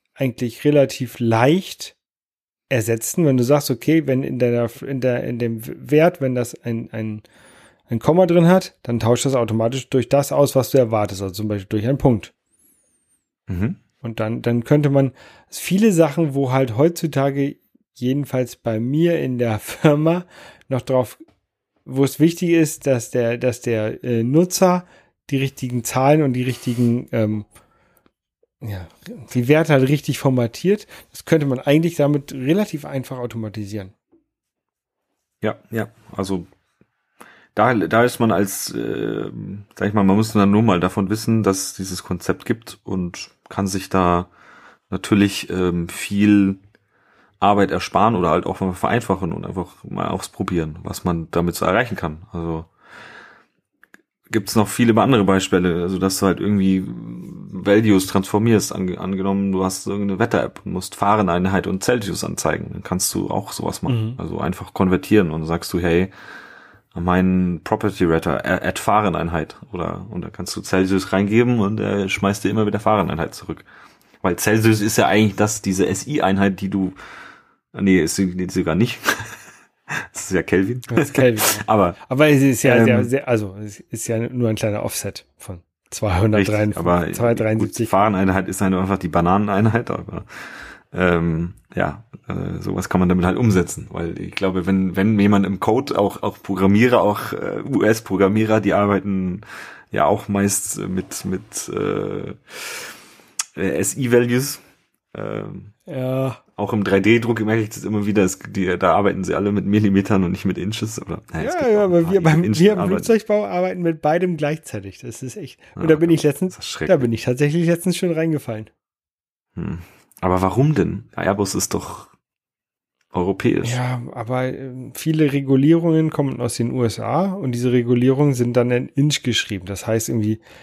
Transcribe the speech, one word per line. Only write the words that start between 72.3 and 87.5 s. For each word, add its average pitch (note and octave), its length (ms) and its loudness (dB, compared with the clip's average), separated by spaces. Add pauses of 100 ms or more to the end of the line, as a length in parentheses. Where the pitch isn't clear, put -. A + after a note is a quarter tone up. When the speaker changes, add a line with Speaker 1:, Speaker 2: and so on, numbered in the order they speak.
Speaker 2:
dir F#2+ 60 0
immer G#2+ 180 0
wieder G2+ 140 -2
Fahreneinheit E2 520 0
zurück. - 300 -12 (580)
Weil F2+ 160 -2
Celsius A2 440 2
ist A2 160 0
ja G#2 100 4
eigentlich G#2 280 4
das, G#2+ 260 0
diese F#2+ 260 0
S-I-Einheit, G2 720 0
die G2 100 -6
du, F#2+ 240 -2 (800)
nee, F#2+ 300 4
ist D#2+ 140 0
sie, G2 120 0
nee, F2+ 220 -4
sogar E2 260 0
nicht. A2 280 0
<laughs> - 60 0 (1040)
Das - 140 -12
ist - 40 -6
ja F2+ 100 2
Kelvin. G2 460 0
Speaker 1:
Das C#3+ 200 0
ist - 60 -12
Kelvin, A#2+ 300 4 (140)
ja. - 60 -8
Speaker 2:
<laughs> - 40 -10
Aber, G2 300 4 (100)
Speaker 1:
Aber C#3+ 220 4
es C#3 120 6
ist C3+ 220 4
ja B2 140 6
Speaker 2:
ähm, A2+ 80 6
Speaker 1:
sehr, A2 180 4
sehr, B2+ 240 -2
also G#2 340 -2
es G#2 200 -14
ist - 260 -12
ja A2+ 120 -2
nur A#2+ 280 -2
ein A2 80 0
kleiner G#2 280 -4
Offset - 420 -8 (100)
von F2+ 240 -16 (300)
zweihundertdreiundfünfzig, G#2 880 0
Speaker 2:
richtig, - 0 -
aber F2 340 2
Speaker 1:
zweihundertdreiundsiebzig. A2 760 0